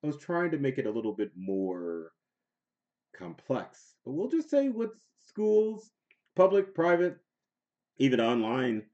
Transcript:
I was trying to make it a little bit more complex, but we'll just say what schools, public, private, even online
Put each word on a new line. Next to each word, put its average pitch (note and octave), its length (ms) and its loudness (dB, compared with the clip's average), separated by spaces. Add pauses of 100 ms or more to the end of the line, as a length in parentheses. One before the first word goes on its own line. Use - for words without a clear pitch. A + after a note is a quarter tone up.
I D3+ 40 -6
was C#3+ 120 -4
trying F3 340 -2
to D#3 60 -2
make C3+ 200 0
it - 80 -2
a G#2+ 40 -2
little A2 220 -4
bit G2+ 240 -4
more F2+ 760 -4 (1000)
complex, - 800 -8 (100)
but B2+ 80 -10
we'll F#3 160 -4
just D#4 200 -2
say C#4 200 2
what A3+ 220 -4 (300)
schools, G#3+ 680 0 (440)
public, F#3+ 400 4
private, F3 440 2 (800)
even B2+ 220 4
online A#2 720 0